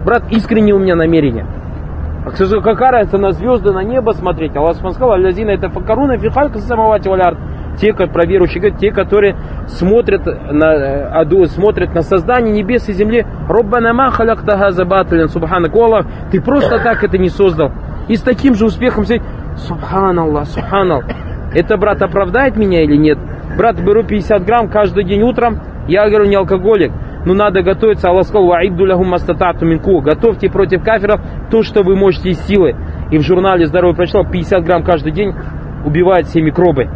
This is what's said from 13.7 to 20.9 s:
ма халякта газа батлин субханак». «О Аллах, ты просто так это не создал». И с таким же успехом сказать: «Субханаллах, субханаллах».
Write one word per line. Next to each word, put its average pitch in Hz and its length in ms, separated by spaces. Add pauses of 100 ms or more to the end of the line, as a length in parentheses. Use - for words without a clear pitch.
ма 254 180
халякта 220 460
газа 190 280
батлин 175 440
субханак». 165 460
«О 226 100
Аллах, 220 220 (240)
ты 190 100
просто 240 380
так 226 260
это 185 140
не 185 100
создал». 165 440 (360)
И 226 60
с 202 80
таким 254 320
же 214 120
успехом 226 380
сказать: 214 180 (340)
«Субханаллах, 170 920
субханаллах». 180 600 (480)